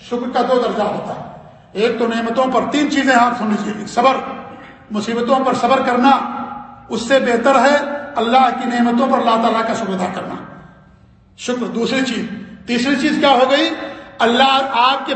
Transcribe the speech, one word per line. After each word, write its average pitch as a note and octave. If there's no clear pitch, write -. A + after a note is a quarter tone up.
شکر B3
کا B3+
دو B3
درجہ G#3
ہوتا -
ہے۔ -
ایک A3+
تو A#3+
نعمتوں A#3
پر، A#3
تین D4
چیزیں C4
آپ A#3+
سن G#3+
لیجیے، G#3
صبر، B3+
مصیبتوں A#3
پر B3
صبر C4
کرنا B3
اس A3+
سے C4+
بہتر A#3+
ہے C4+
اللہ A#3+
کی A#3
نعمتوں A#3+
پر C4+
اللہ A3+
تعالیٰ A3+
کا A3+
شکر F#3+
ادا F#3
کرنا۔ -
شکر، B3
دوسری A#3
چیز، A3+
تیسری B3
چیز D4+
کیا C#4+
ہو B3+
گئی؟ D#4
اللہ، C4+
آپ C4
کے C#4+